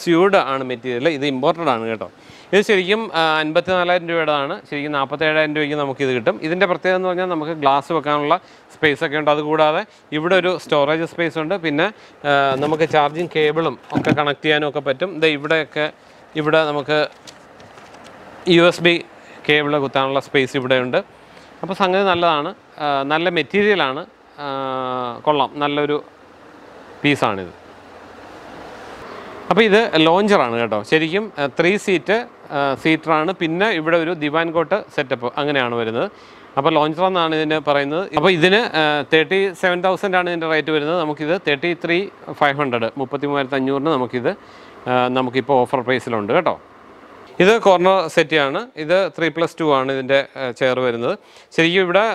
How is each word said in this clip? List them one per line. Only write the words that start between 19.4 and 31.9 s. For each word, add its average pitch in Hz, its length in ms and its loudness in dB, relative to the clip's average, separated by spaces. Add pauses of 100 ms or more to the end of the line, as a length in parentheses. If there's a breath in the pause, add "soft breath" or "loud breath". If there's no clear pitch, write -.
cable 147 240 2 (140)
കുത്താനുള്ള 135 420 0
space 135 320 0
ഇവിടെയുണ്ട്. 127 400 0 (600 loud breath)
അപ്പോൾ 180 200 -8
സംഗതി 190 300 2
നല്ലതാണ്, 170 400 0 (320)
ആ, - 20 -2 (260)
നല്ല 165 160 0 (100)
മെറ്റീരിയലാണ്, 170 640 0 (400)
ആ, 143 40 -8 (800)
കൊള്ളാം, 139 240 0 (140)
നല്ലൊരു 147 340 -2 (1040)
പീസാണിത്. 107 500 0 (2000)
അപ്പോൾ 185 180 4
ഇത് 202 120 6 (260)
ലോഞ്ചറാണ് 170 540 4
കേട്ടോ. 110 180 -2 (120)
ശരിക്കും, 160 340 2 (140)
ആ, 143 80 0 (120)
ത്രീ 170 140 2 (120)
സീറ്റ്, 190 340 0 (380)